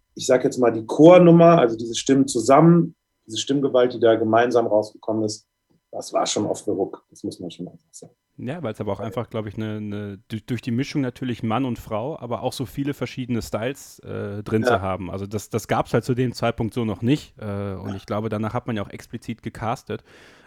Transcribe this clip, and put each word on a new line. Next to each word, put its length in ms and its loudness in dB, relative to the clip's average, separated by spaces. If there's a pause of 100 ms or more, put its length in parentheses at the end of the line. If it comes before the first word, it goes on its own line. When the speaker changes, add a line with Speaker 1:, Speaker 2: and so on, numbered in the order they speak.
(140)
Speaker 1:
ich 140 -10
sag 160 4
jetzt 160 -2
mal, 100 4
die 160 -4
Chornummer, 720 8
also 180 2
diese 200 -8
Stimmen 320 2
zusammen, 680 4 (320)
diese 140 -10
Stimmgewalt, 540 0
die 60 -10
da 140 6
gemeinsam 540 2
rausgekommen 560 -2
ist, 240 -6 (420)
das 240 -12
war 140 0
schon 180 -2
off 140 -4
the 120 -6
hook. 380 -6
Das 140 -20
muss 160 -10
man 100 -10
schon 180 -14
einfach 220 -20
sagen. 240 -20 (240)
Speaker 2:
Ja, 240 -10
weil's 180 -8
aber 140 -4
auch 60 -6
einfach, 300 -8
glaub 180 -8
ich, 100 -12
ne, 240 -6
ne, 460 -10
durch, 180 -10
durch 160 -6
die 100 -6
Mischung 300 -4
natürlich 400 -6
Mann 240 -2
und 140 -6
Frau, 400 -8
aber 240 -8
auch 100 -4
so 140 -8
viele 260 -6
verschiedene 480 -4
Styles, 580 -8
äh, 440 -10
drin 180 0
Speaker 1:
Ja. 60 0
Speaker 2:
zu 140 2
haben. 280 -4
Also 160 -8
das, 240 -10
das 180 -6
gab's 280 -2
halt 80 2
zu 100 -4
dem 200 -2
Zeitpunkt 420 -4
so 100 -4
noch 160 -6
nicht. 380 -2
Äh, 340 -6
und 160 -10
Speaker 1:
Ja. 60 -8
Speaker 2:
ich 100 -14
glaube, 240 -4
danach 240 -4
hat 140 -6
man 80 -4
ja 80 -4
auch 60 -10
explizit 520 -12
gecastet. 640 -8 (440)